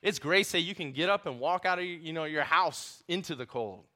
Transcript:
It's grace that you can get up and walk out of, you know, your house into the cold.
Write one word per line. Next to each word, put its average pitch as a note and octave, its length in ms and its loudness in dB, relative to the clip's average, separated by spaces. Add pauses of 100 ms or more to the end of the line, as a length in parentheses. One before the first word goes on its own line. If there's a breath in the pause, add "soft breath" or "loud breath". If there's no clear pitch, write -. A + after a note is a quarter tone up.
It's F#3+ 180 0
grace F3+ 320 2
that F3 80 2
you F3 140 -2
can D3+ 180 -8
get D#3 160 0
up G3+ 180 2
and B2+ 140 -6
walk F3 260 0
out F3+ 140 2
of, F3+ 40 -2
you E3+ 280 -8
know, D#3+ 120 -2
your D3+ 200 0
house - 640 2
into E3 260 -2
the B2 120 -10
cold. G2+ 380 -6 (120)